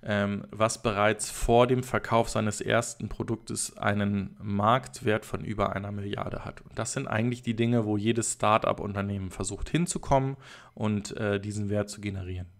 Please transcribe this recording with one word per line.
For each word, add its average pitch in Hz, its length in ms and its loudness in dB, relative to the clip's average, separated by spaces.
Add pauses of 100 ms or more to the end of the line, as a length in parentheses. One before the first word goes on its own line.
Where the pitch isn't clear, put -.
ähm, 101 480 0
was 110 300 0
bereits 104 480 2
vor 120 380 6
dem 123 160 2
Verkauf 113 460 2
seines 107 320 -2
ersten 113 480 0
Produktes - 680 -6
einen 101 640 0
Marktwert 110 840 0
von - 180 -6
über 101 320 0
einer 101 160 -6
Milliarde 101 540 -6
hat. - 160 -12
Und - 180 -12
das 113 140 -4
sind 139 140 -4
eigentlich 120 340 0
die 117 140 -2
Dinge, 117 300 4
wo 107 120 2
jedes 113 360 2
Start-up-Unternehmen 98 960 0
versucht - 400 -6
hinzukommen 135 680 0 (360)
und, 104 440 -2
äh, 101 220 0
diesen 104 300 -4
Wert 104 200 0
zu - 100 -12
generieren. 92 480 -6 (120)